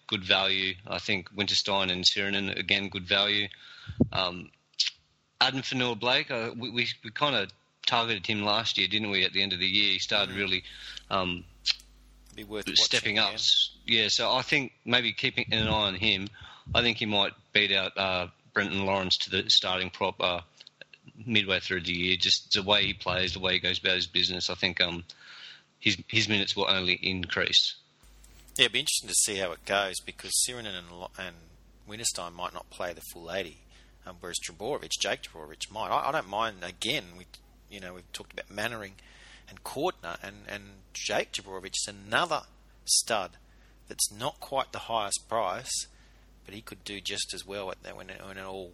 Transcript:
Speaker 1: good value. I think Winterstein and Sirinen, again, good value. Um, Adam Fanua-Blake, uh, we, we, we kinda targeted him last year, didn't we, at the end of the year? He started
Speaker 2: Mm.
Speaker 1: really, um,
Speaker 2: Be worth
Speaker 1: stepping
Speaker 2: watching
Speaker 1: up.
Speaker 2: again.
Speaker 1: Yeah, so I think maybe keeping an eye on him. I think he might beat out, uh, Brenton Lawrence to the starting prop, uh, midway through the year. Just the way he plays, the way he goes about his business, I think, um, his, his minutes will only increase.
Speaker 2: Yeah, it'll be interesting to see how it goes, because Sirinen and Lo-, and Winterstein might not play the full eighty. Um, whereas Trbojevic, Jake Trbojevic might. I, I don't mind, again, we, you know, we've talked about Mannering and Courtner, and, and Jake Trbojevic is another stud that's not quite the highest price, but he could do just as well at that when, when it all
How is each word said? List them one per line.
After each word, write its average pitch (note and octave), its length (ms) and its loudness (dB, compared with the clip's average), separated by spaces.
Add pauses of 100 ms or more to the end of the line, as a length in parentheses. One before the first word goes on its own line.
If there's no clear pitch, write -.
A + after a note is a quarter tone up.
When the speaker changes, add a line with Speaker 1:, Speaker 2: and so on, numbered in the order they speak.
Speaker 1:
good G2+ 160 -2
value. F#2+ 500 4 (140)
I F#2 100 -2
think F#2+ 340 -2
Winterstein G2 600 2
and F2+ 120 -2
Sirinen, G2 540 2
again, G2 300 2
good F#2 180 -6
value. G#2 400 4 (640)
Um, F2+ 380 -2 (920)
Adam C3 220 2
Fanua-Blake, B2 680 0
uh, A#2 260 -2
we, A2+ 120 -6
we, A#2+ 180 0 (160)
we A#2 80 -10
kinda B2+ 340 2 (400)
targeted A#2 400 2
him G#2+ 180 2
last G#2+ 320 2
year, F#2+ 120 2
didn't G#2 220 0
we, F#2+ 140 4
at F2+ 80 2
the F#2+ 100 2
end G2 100 0
of F2 80 -2
the F#2 80 0
year? G2+ 240 4
He F#2 80 0
started G2 340 0
Speaker 2:
Mm. F#2+ 40 -4
Speaker 1:
really, F#2+ 260 0 (460)
um, F2+ 340 0 (920)
Speaker 2:
Be G#2+ 80 -14
worth G2+ 220 -6 (120)
Speaker 1:
stepping A2+ 400 4
Speaker 2:
watching - 40 2
Speaker 1:
up. G#2+ 140 4
Speaker 2:
again. A2 60 -8 (640)
Speaker 1:
Yeah, G#2 60 2
so A2 240 2
I B2+ 100 4
think C3+ 300 0 (120)
maybe A#2 280 4
keeping - 400 -2
an A2 160 4
eye - 20 4
on G#2 240 2
him. G2 320 2 (480)
I A#2+ 80 6
think A#2 160 2
he A#2 80 0
might G2+ 280 2 (180)
beat G#2 180 6
out, F#2+ 260 0
uh, F#2 300 2 (260)
Brenton G2 320 2
Lawrence F#2+ 340 2
to - 120 -4
the F#2 200 0
starting F#2 400 2
prop, F#2 300 0
uh, F2+ 200 2 (840)
midway G2 360 4
through F2+ 220 0
the F2 100 -2
year. F2+ 240 2
Just F#2 380 2
the G2+ 100 4
way G2+ 220 4
he G2 80 0
plays, F2+ 400 0
the G2 60 -6
way F#2 120 2
he F2+ 80 4
goes F2+ 180 0
about F#2+ 180 2
his F2 120 0
business, F2+ 420 0
I F#2 40 -4
think, F2+ 260 0
um, E2+ 240 -2 (760)
his, G2 200 2 (100)
his A2 200 2
minutes G2+ 280 2
will G2+ 120 2
only F#2 260 2
increase. F#2 800 0 (800)
Speaker 2:
Yeah, C3 100 6
it'll A2 60 0
be A#2+ 80 0
interesting - 280 -2
to F#2 60 -2
see G#2 220 2
how F#2+ 160 -2
it - 140 -12
goes, G2 340 2
because - 320 -10 (160)
Sirinen A2+ 300 -8
and F2 120 -14
Lo-, F2 280 -12
and F#2 160 -10 (540)
Winterstein G#2 460 -6
might F2+ 200 -6
not - 160 -12
play F2+ 240 -8
the D#2+ 80 -18 (100)
full E2+ 200 -12
eighty. F2+ 260 -6 (480)
Um, F#2 140 -16
whereas F2 180 -6
Trbojevic, F#2+ 520 -6 (100)
Jake G#2 220 0
Trbojevic D#2 500 -14
might. G2+ 160 -4
I, B2 200 2
I C#3 40 0
don't C3+ 160 -2
mind, G#2 340 0
again, G#2+ 420 -2 (120)
we, F#2 100 -16 (440)
you G2+ 100 -12
know, F2+ 140 -10
we've F2+ 180 -18
talked - 200 -12
about - 180 -10
Mannering G#2 440 -6 (540)
and - 160 -20
Courtner, C3+ 580 -4
and, G2+ 140 -12 (120)
and G2+ 160 -8 (280)
Jake - 400 -2
Trbojevic F#2+ 420 -10
is - 140 -4
another A#2 540 0 (420)
stud - 480 2 (560)
that's - 240 -4
not A#2 280 -6
quite - 320 -2
the G2 80 -6
highest G#2+ 480 -2
price, A2 580 -2 (580)
but F#2+ 100 -14
he G#2+ 60 -10
could - 240 -16
do G2+ 160 -8
just G2 320 -4
as F#2 140 -10
well G2 240 -6
at F#2 120 -10
that F#2 140 -12
when, F#2+ 120 -16 (180)
when F#2+ 100 -12
it F#2+ 80 -10
all F#2+ 300 -10